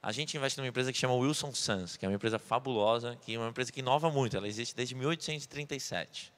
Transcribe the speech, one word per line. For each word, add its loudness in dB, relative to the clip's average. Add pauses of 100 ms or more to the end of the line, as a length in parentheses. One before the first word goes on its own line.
A -2
gente -4
investe 0
numa -2
empresa 0
que -2
chama 4
Wilson 2
Sons, -2
que -4
é 2
uma 2
empresa 0
fabulosa, 2
que -8
é -2
uma -2
empresa -4
que -10
inova 4
muito, 2
ela 0
existe -4
desde -4
mil -2
oitocentos -4
e -18
trinta -6
e -6
sete. -6